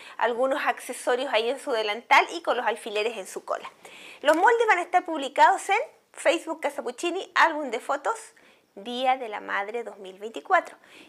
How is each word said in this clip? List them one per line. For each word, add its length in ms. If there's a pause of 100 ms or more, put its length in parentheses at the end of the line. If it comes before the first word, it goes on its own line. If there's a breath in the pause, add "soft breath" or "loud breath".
(180 loud breath)
algunos 480
accesorios 680
ahí 180
en 100
su 120
delantal 600
y 100
con 160
los 80
alfileres 520
en 100
su 180
cola. 240 (520 loud breath)
Los 140
moldes 300
van 140
a 40
estar 220
publicados 640
en 100 (340)
Facebook 480
Casa 200
Puccini, 540
álbum 340
de 100
fotos, 380 (560 soft breath)
Día 440
de 100
la 120
Madre 440
dos 140
mil 220
veinticuatro. 580 (320 loud breath)